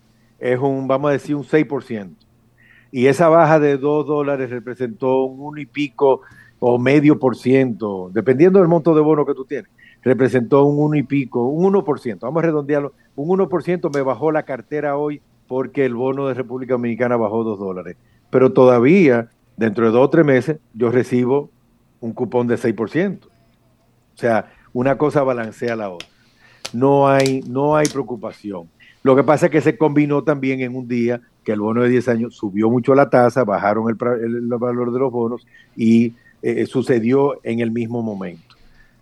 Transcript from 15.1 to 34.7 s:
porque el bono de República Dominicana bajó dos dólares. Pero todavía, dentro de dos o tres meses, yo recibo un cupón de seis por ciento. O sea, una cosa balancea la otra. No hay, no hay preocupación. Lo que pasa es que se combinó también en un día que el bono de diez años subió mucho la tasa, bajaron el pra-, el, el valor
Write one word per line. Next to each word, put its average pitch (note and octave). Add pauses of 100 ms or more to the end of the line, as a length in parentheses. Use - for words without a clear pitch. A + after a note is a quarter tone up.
porque C3
el A#2+
bono C3+
de C3
República B2+
Dominicana A#2+
bajó A2+
dos G#2+
dólares. F2+ (320)
Pero B2+
todavía, B2+ (300)
dentro A2+
de A2
dos B2+
o C#3+
tres D#3+
meses, C#3 (160)
yo A2+
recibo B2 (500)
un A2+
cupón A#2+
de A#2
seis A2+
por G#2
ciento. F#3+ (880)
O -
sea, A2+ (200)
una B2+
cosa D3
balancea A#2
la G#2+
otra. F2 (640)
No C#3
hay, C3+
no C#3
hay D3+
preocupación. G#2+ (340)
Lo C3
que C3+
pasa D3+
es -
que D#3
se D3+
combinó D3
también C3+
en B2
un B2+
día A#2+ (240)
que A2
el G#2+
bono A2+
de B2
diez B2
años A#2
subió G#2+
mucho B2+
la C#3
tasa, B2
bajaron G#2
el A2
pra-, A#2+
el, A#2
el A#2+
valor A#2+